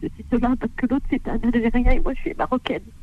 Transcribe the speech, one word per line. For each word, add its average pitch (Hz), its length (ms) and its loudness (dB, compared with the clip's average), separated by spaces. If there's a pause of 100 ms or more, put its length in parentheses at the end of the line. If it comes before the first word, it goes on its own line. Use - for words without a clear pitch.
c'est - 100 -6 (200)
cela, 247 280 2
parce 233 180 -4
que 254 100 -2
l'autre, 262 240 0
c'est 269 160 -2
un - 160 -2
Algérien 233 480 4
et 254 80 6
moi, - 160 2
je - 60 -6
suis - 140 -4
marocaine. - 460 -2 (220)